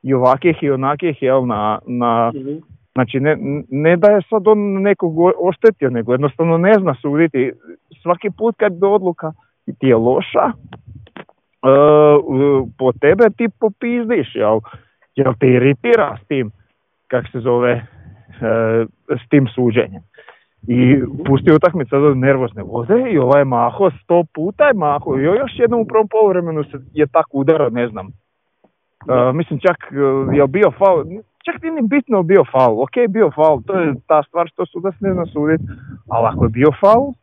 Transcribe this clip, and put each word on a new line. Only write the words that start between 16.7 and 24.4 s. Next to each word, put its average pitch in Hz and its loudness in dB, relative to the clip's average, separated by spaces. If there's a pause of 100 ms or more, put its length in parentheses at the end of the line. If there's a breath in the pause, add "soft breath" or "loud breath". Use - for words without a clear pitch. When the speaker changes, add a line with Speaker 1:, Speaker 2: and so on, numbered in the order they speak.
Speaker 1:
kak 123 -4
se 127 -10
zove, 123 0
e, 120 -4 (1300 soft breath)
s - -16
tim 135 4
suđenjem. 110 -2 (640 soft breath)
I 127 2 (220)
pusti 135 2
utakmicu 170 2
sad 143 0
od 143 2
nervozne 127 -2
vode 120 -2
i 220 -2
ovaj 139 4
je 139 2
maho, 127 0
sto 170 0
puta 190 -2